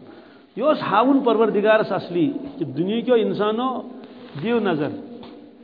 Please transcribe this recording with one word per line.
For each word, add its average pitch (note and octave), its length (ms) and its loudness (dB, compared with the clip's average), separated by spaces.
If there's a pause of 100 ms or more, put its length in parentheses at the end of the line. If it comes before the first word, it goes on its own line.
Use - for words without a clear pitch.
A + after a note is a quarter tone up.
(560)
یہِ A3 100 -4
اوس D4+ 120 4 (140)
ہاوُن B3+ 280 4
پروردگارس G#3+ 720 4
اصلی E3+ 400 0 (260)
کہ E3+ 80 -4
دُنیہکیو F#3 500 0
انسانو G#3+ 680 0 (600)
دیو A#3 160 0
نظر، D#3+ 280 0 (760)